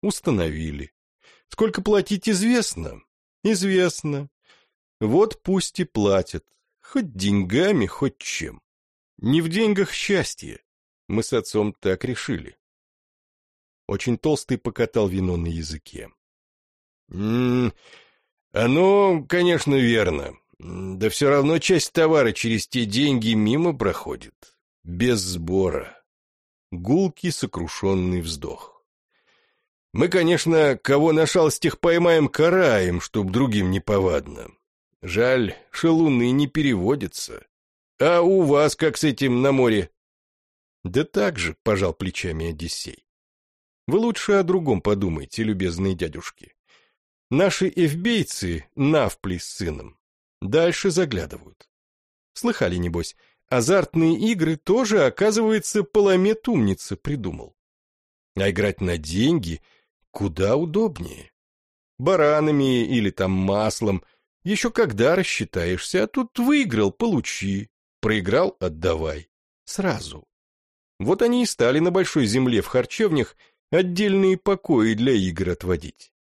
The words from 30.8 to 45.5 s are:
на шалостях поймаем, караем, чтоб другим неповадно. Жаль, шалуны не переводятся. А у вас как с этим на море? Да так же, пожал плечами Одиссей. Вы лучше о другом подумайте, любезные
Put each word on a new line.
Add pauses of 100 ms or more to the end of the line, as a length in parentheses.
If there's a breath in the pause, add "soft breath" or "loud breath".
на
шалостях
поймаем,
караем,
чтоб
другим
неповадно. (520)
Жаль, (160)
шалуны
не
переводятся. (540)
А
у
вас
как
с
этим
на
море? (920)
Да
так
же,
пожал
плечами
Одиссей. (800)
Вы
лучше
о
другом
подумайте,
любезные